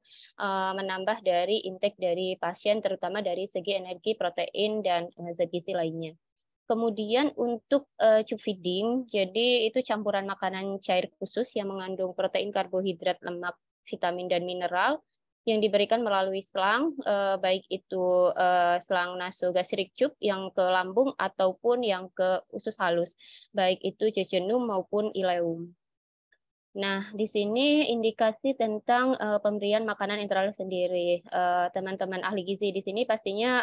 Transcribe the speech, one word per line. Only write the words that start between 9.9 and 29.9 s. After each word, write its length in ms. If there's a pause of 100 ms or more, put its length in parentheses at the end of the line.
makanan 560
cair 380
khusus 400
yang 100
mengandung 460
protein, 400
karbohidrat, 720
lemak, 320 (320)
vitamin, 420
dan 140
mineral 560 (420)
yang 160
diberikan 400
melalui 400
selang, 640
eh, 320
baik 320
itu, 640
eh, 480
selang 400
nasogastric 720
tube 240
yang 400
ke 80
lambung 560
ataupun 640
yang 320
ke 320
usus 320
halus, 320 (400)
baik 320
itu 240
jejunum 560
maupun 480
ileum. 560 (1080)
Nah, 400
di 160
sini 640
indikasi 640
tentang, 560
eh, 240
pemberian 480
makanan 320